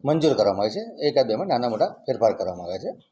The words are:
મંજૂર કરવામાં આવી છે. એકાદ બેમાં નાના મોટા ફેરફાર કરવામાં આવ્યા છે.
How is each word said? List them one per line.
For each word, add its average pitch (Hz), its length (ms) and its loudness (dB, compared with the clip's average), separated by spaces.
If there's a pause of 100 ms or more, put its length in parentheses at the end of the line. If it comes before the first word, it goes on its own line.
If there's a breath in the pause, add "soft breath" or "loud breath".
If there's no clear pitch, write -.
મંજૂર 151 280 4
કરવામાં 101 280 2
આવી 110 80 2
છે. 208 380 -6
એકાદ 135 200 2
બેમાં 127 200 -2
નાના 123 220 0
મોટા 117 180 0
ફેરફાર 113 460 0
કરવામાં 90 320 -6
આવ્યા 92 120 -6
છે. 185 140 -8 (200)